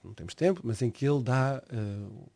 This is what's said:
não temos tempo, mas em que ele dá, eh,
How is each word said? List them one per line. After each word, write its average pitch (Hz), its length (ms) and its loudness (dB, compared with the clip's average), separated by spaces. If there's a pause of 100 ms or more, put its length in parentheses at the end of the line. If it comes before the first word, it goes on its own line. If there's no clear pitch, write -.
não 95 80 -14
temos 85 220 -10
tempo, 180 280 2
mas 117 200 0
em 120 80 2
que 139 160 -2
ele 143 160 4
dá, 131 480 2
eh, 104 360 -4 (300)